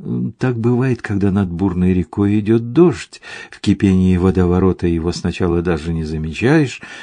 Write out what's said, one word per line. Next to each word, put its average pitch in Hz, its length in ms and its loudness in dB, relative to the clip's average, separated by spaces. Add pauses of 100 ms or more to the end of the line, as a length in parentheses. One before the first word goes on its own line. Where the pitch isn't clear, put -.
(380)
Так 123 200 -2
бывает, 123 440 0
когда 98 280 0
над 95 220 0
бурной 90 420 0
рекой 101 460 0
идёт 117 320 0
дождь. 139 480 2 (320)
В - 80 -20
кипении 92 560 2
водоворота 90 720 2
его 85 240 -2
сначала 85 500 -2
даже 82 300 -4
не 80 140 -4
замечаешь, 80 760 -2 (220)